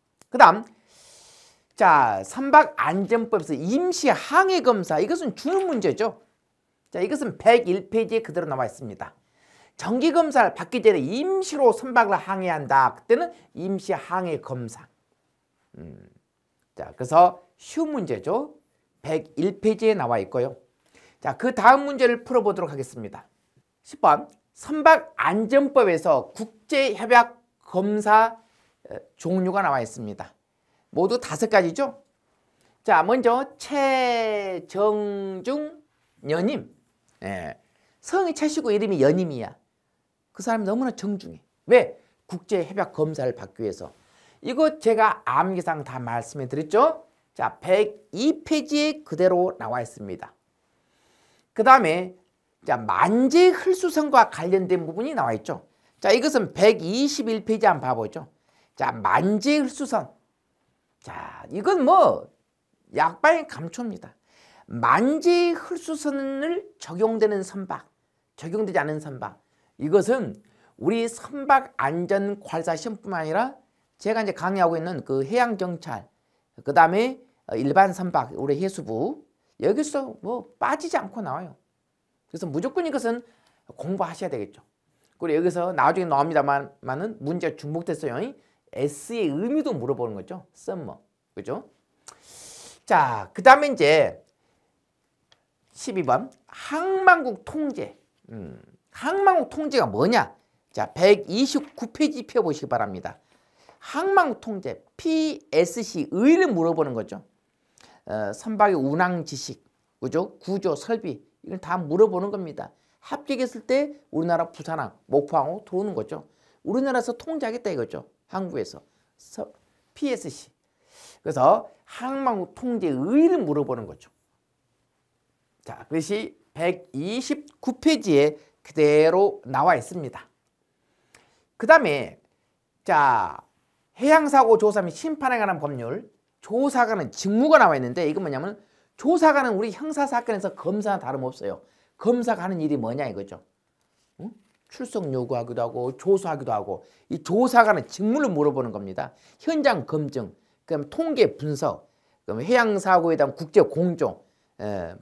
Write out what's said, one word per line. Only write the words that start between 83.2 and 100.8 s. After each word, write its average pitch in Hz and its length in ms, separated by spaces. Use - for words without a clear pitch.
공부하셔야 175 520
되겠죠. 110 340
그리고 160 200
여기서 175 340
나중에 165 340
나옵니다만은 143 1160
문제가 160 360
중복됐어요. 156 800
S의 160 560
의미도 240 440
물어보는 120 420
거죠. 180 380
썸머. - 480
그죠? 131 360
자, 123 480
그 190 100
다음에 285 260
이제 151 540
십이 190 300
번, 143 280
항만국 349 960
통제. 285 540
음, 82 300
항만국 359 600
통제가 277 360
뭐냐? 147 480
자, - 200